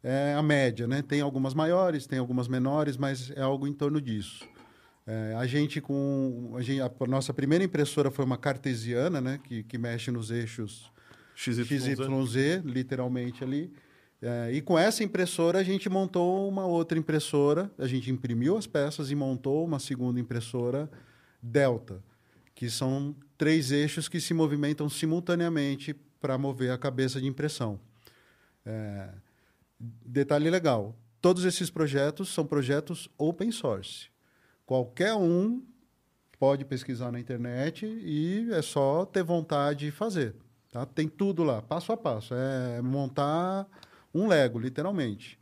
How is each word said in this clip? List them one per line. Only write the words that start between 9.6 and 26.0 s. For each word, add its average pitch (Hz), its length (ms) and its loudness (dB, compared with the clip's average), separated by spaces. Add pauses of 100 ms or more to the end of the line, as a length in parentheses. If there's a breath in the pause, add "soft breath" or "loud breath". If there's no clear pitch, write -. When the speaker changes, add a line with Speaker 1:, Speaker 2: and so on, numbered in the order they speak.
Speaker 1:
que 113 160 -8
mexe 117 320 -4
nos 117 200 -4
eixos 117 600 -6 (460 loud breath)
Speaker 2:
X 120 220 -2
Y 123 200 0
Z. 127 140 0
Speaker 1:
X 131 80 -2
Y 135 260 0
Z, 139 380 2
literalmente 127 800 -2
ali. 143 280 -4 (500 loud breath)
É, 120 300 -2
e 147 80 0
com 165 180 4
essa 220 240 4
impressora 175 560 2
a 196 40 4
gente 190 260 0
montou 185 580 2
uma 196 200 -2
outra 170 320 2
impressora, 156 800 2
a 135 80 -2
gente 127 240 0
imprimiu 127 460 2
as 208 100 -4
peças 147 440 -2
e 143 40 0
montou 135 500 0
uma 156 140 -2
segunda 123 420 -2
impressora 123 720 -2 (520 loud breath)
Delta, 117 600 2 (520 soft breath)
que 120 140 -6
são 135 480 -2 (220)
três 151 340 4
eixos 147 360 0
que 170 120 -4
se - 140 -2
movimentam 147 560 2
simultaneamente 160 1040 0 (240)